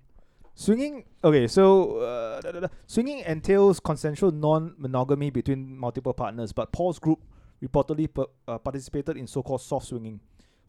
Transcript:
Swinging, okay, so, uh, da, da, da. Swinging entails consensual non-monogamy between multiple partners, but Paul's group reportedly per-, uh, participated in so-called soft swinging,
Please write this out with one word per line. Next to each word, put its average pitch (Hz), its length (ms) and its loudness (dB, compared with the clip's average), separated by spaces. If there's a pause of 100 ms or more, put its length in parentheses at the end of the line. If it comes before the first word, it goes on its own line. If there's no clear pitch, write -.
(540)
Swinging, 262 500 0 (200)
okay, 147 240 6
so, 190 500 6
uh, 120 440 -6
da, 170 100 -10
da, 175 80 -10
da. 175 80 -4 (180)
Swinging 254 400 -4
entails 190 540 4
consensual 156 520 -2
non-monogamy 143 1000 0
between 131 480 -4
multiple 127 340 -4
partners, 113 400 -6
but 113 180 -4
Paul's 175 280 -2
group 156 200 2 (420)
reportedly 151 520 0
per-, 135 140 -2 (200)
uh, 117 120 -6
participated 139 580 -8
in 127 80 -12
so-called 127 360 -6
soft - 260 -6
swinging, 110 320 -10 (500)